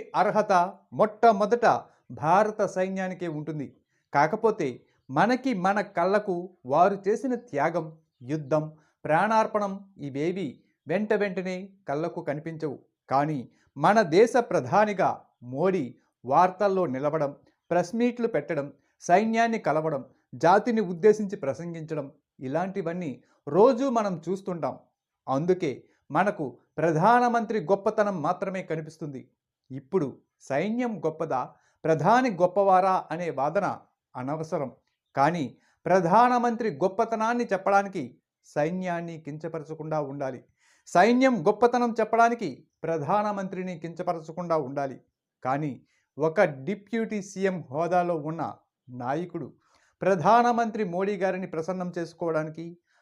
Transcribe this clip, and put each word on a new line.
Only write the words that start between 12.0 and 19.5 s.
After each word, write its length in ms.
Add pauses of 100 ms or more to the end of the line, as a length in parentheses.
కనిపించవు. 560 (300)
కానీ 320 (360)
మన 240 (160)
దేశ 220
ప్రధానిగా 720 (320)
మోడీ 420 (400)
వార్తల్లో 600
నిలవడం, 460 (380)
ప్రెస్ 240
మీట్లు 340
పెట్టడం, 400 (340)
సైన్యాన్ని 560